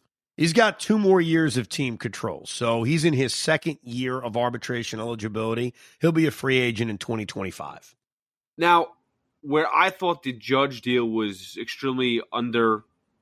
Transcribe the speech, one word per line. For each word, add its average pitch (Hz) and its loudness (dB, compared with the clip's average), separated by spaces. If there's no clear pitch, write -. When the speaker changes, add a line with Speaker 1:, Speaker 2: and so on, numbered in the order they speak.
Speaker 1:
He's 165 2
got 214 4
two 220 2
more 190 6
years 160 2
of 120 -2
team 123 -4
control. - -8
So 117 0
he's 151 0
in 165 4
his 131 0
second 156 -2
year 127 -6
of 117 -6
arbitration 120 -4
eligibility. 113 -4
He'll 165 4
be 160 4
a 143 2
free 131 0
agent 117 0
in 101 -8
twenty 110 -4
twenty-five. 90 -10
Speaker 2:
Now, 170 4
where 151 2
I 180 6
thought 175 -2
the 131 -6
Judge 127 0
deal 123 0
was 101 -4
extremely 127 -2
under, 113 0